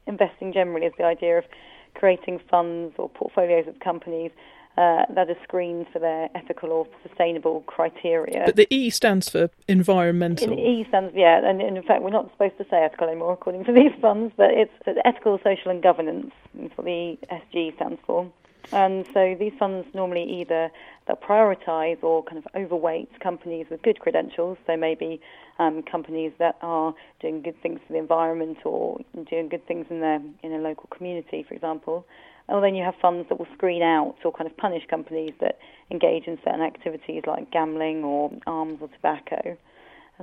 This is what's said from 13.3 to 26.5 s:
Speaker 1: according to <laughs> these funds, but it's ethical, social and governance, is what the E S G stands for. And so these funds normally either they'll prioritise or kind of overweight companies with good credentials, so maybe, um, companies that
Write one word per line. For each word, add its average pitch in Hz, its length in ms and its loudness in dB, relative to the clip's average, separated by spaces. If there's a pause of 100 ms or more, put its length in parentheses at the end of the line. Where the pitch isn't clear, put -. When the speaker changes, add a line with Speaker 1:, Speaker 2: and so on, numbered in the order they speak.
Speaker 1:
according 185 320 -6
to 240 80 2
<laughs> 247 80 10
these 302 180 6
funds, 214 380 2
but 196 140 8
it's - 200 4 (320)
ethical, 220 400 2
social 190 280 0
and 180 100 -4
governance, 165 500 2 (300)
is 175 140 -10
what - 100 -8
the 180 60 -2
E 170 280 -6 (120)
S 170 100 -8 (100)
G 165 240 -4
stands - 300 -6
for. 175 260 -2 (400)
And 190 440 2
so 185 240 4
these 208 180 -2
funds 190 380 -4
normally 180 460 -4
either 165 280 -2 (380)
they'll - 80 0
prioritise 175 880 2
or 165 200 2
kind 160 140 -16
of 151 160 -14
overweight 170 640 -4
companies 170 520 -8
with 165 100 -10
good - 180 2
credentials, 165 680 -2
so 165 100 0
maybe, 160 420 -4 (380)
um, 160 240 0
companies 160 560 -6
that 170 240 0